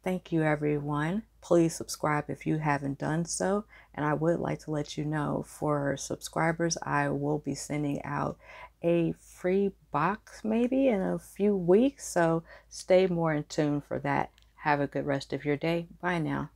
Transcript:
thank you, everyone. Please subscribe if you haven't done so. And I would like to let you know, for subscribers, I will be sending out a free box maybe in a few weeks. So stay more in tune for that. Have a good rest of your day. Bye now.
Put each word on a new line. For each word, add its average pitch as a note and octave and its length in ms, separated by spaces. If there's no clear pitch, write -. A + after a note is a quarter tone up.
thank F#3 300
you, D#3+ 100
everyone. D3 800
Please E3 360
subscribe - 520
if C#3 160
you D#3+ 140
haven't C#3+ 400
done D3+ 260
so. F#3+ 420
And C#3+ 100
I D3+ 100
would D#3+ 260
like D#3 200
to D#3 120
let D3 260
you D3+ 60
know, D3+ 420
for C#3+ 500
subscribers, E3 840
I C#3+ 280
will C#3+ 280
be D3 160
sending D3 500
out C#3+ 320
a E3+ 380
free G3 540
box E3+ 540
maybe B3 420
in G#3 160
a F3 160
few G3+ 380
weeks. F#3+ 500
So E3 380
stay F#3 400
more E3 260
in D3 100
tune D3 360
for - 180
that. C#3 320
Have D3 260
a C#3+ 60
good C#3 180
rest C#3 280
of C#3 120
your D3 120
day. E3+ 320
Bye F3 200
now. C#3+ 360